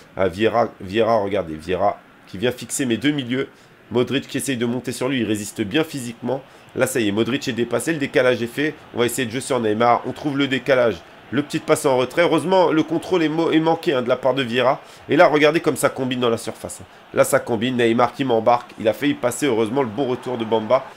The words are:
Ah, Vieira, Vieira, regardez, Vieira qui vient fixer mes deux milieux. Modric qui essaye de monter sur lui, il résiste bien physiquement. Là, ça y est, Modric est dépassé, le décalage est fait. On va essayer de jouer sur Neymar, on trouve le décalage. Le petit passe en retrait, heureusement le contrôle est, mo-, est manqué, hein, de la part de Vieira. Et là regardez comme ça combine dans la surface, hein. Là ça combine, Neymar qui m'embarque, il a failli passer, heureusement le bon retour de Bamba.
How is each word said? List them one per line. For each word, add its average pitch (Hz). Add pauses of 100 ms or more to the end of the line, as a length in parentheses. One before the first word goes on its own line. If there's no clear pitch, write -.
(140)
Ah, 95
Vieira, 107 (140)
Vieira, 107
regardez, 98
Vieira 90 (280)
qui -
vient 117
fixer -
mes 117
deux 147
milieux. 131 (420)
Modric 123
qui -
essaye 127
de 120
monter 123
sur 127
lui, 135
il 107
résiste 104
bien 127
physiquement. 123 (320)
Là, 127
ça 131
y 107
est, 98
Modric 117
est 131
dépassé, 117
le 156
décalage 127
est 117
fait. 147 (200)
On -
va 120
essayer 123
de 110
jouer 131
sur 127
Neymar, 113
on 123
trouve 139
le 139
décalage. 123 (340)
Le 131
petit 151
passe 156
en 131
retrait, 127
heureusement 165
le 151
contrôle 165
est, 156
mo-, 160
est 156
manqué, 165
hein, 127
de 117
la 127
part 127
de 139
Vieira. 123 (280)
Et 127
là 170
regardez 151
comme 151
ça 139
combine 131
dans 123
la 113
surface, -
hein. - (280)
Là 135
ça 131
combine, 120
Neymar 117
qui 139
m'embarque, 120
il 104
a 110
failli 143
passer, 123
heureusement 117
le 120
bon 117
retour 123
de 113
Bamba. 110 (120)